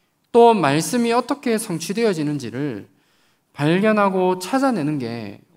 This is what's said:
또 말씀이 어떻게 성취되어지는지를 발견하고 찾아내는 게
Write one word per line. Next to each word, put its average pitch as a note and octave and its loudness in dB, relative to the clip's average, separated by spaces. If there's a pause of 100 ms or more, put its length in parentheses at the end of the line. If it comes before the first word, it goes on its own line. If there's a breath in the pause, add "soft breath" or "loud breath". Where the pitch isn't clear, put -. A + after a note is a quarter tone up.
(320)
또 A#3 8
말씀이 E3+ 0
어떻게 A#3+ -2
성취되어지는지를 D3 -4 (640)
발견하고 F#3 2
찾아내는 F#3 -2
게 A2+ -8 (140)